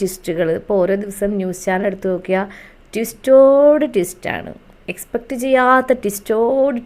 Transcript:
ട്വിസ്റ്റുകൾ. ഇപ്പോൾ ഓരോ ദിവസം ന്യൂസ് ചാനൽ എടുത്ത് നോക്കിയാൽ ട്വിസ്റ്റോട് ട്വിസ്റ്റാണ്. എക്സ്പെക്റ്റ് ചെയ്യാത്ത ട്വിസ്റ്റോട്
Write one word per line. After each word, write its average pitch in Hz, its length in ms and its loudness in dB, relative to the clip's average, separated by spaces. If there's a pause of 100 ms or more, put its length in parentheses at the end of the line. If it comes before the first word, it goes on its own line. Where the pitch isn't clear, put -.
ട്വിസ്റ്റുകൾ. 175 500 -4 (100)
ഇപ്പോൾ 208 220 -2
ഓരോ 190 200 0
ദിവസം 202 380 -6
ന്യൂസ് 185 240 -8
ചാനൽ 190 260 -2
എടുത്ത് 190 220 -6
നോക്കിയാൽ 185 340 -4 (480)
ട്വിസ്റ്റോട് 269 920 4 (120)
ട്വിസ്റ്റാണ്. - 560 -6 (400)
എക്സ്പെക്റ്റ് - 500 -10
ചെയ്യാത്ത 254 640 2
ട്വിസ്റ്റോട് 240 800 -2